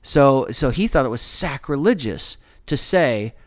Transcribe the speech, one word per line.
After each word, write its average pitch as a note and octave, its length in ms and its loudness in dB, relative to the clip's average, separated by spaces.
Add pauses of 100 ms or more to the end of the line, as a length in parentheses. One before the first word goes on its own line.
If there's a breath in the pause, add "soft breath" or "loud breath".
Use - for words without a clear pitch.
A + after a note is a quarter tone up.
So, C3+ 480 4
so B2+ 200 -2
he G3 180 -2
thought C3+ 180 0
it A2 40 -4
was A#2+ 100 -4
sacrilegious C#3+ 1160 -2 (300 soft breath)
to D3 100 -2
say A#2 580 0 (120)